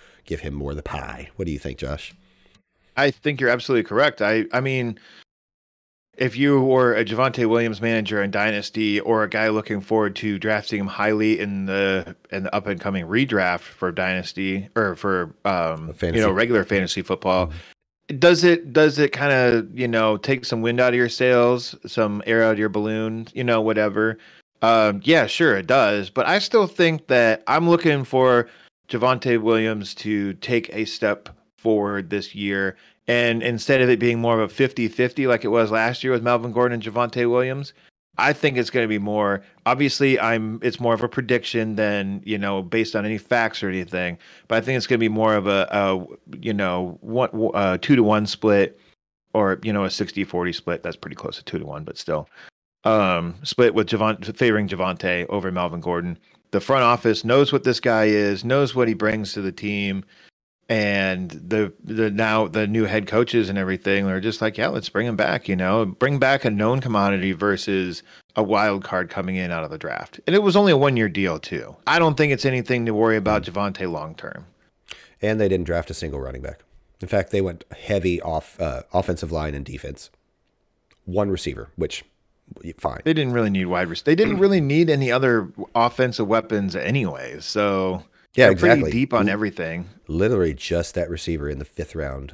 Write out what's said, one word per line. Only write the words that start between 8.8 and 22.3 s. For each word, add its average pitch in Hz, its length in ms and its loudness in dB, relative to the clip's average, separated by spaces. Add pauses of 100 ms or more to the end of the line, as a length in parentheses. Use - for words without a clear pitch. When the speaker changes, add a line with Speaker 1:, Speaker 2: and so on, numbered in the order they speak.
Speaker 2:
or 110 240 0
a 101 60 -4
guy 110 180 0
looking 107 320 -2
forward 104 380 0
to 104 200 -4
drafting 107 440 -4
him 98 60 -4
highly 107 520 2
in 98 260 -6
the, 95 480 -2 (180)
in 95 120 -6
the 95 100 -6
up 101 140 -4
and 98 120 -6
coming 95 260 -4
redraft 98 560 0
for - 300 -6
Dynasty 92 840 -4
or 101 220 0
for, 90 360 -2 (120)
um, 82 480 -2
Speaker 1:
Fantasy. 87 260 -2
Speaker 2:
you 110 60 4
know, 101 60 4
regular 110 340 2
fantasy 95 360 -2
football, 92 460 0
Speaker 1:
Mm-hmm. - 720 -14
Speaker 2:
does 170 240 6
it, 170 300 4
does 151 260 4
it 143 140 4
kinda, 127 600 2
you 123 140 -4
know, 110 300 2
take 127 260 -2
some 117 180 -4
wind 120 200 0
out 127 80 6
of 123 60 0
your 123 140 2
sails, 123 640 2 (140)
some 104 380 -2
air 113 180 4